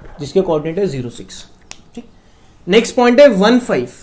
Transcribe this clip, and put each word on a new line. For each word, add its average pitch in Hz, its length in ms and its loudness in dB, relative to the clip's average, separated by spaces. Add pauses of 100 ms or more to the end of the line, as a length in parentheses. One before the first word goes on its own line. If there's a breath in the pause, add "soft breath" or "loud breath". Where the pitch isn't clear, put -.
(200)
जिसके 147 220 -2
coordinate 165 380 -4
है 202 80 -2
ज़ीरो 127 220 -6
सिक्स। - 360 -18 (500)
ठीक, 240 100 -18 (600 soft breath)
Next 226 280 0
point 240 240 4
है 285 80 10
वन 220 320 4
फ़ाइव। 143 300 -4 (140)